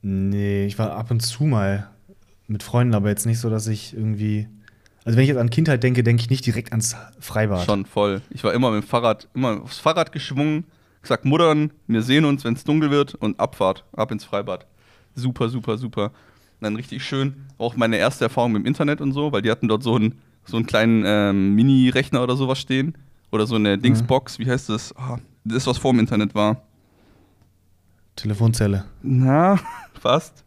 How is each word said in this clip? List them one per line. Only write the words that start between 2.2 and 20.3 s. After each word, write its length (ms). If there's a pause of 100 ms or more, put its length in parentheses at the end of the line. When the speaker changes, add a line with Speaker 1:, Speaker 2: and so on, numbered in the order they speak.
Speaker 1:
mit 160
Freunden, 320
aber 140
jetzt 160
nicht 140
so, 100
dass 180
ich 260
irgendwie, 540 (560)
also 140
wenn 60
ich 60
jetzt 80
an 120
Kindheit 340
denke, 200
denke 180
ich 80
nicht 160
direkt 260
ans 240 (240)
Freibad. 460
Speaker 2:
Schon 200
voll. 440
Ich 140
war 100
immer 180
mit 120
dem 40
Fahrrad, 460
immer 280
aufs 180
Fahrrad 340
geschwungen, 500 (380)
gesagt, 240
„Muttern, 460 (160)
wir 140
sehen 240
uns, 200
wenn's 180
dunkel 280
wird“, 240
und 260
Abfahrt, 500
ab 200
ins 120
Freibad. 440 (480)
Super, 340
super, 280
super. 280
Und 60 (500)
dann 160
richtig 260
schön, 420 (120)
auch 180
meine 220
erste 280
Erfahrung 280
mit 100
dem 40
Internet 340
und 100
so, 220
weil 80
die 100
hatten 160
dort 160
so 120
einen, 260 (240)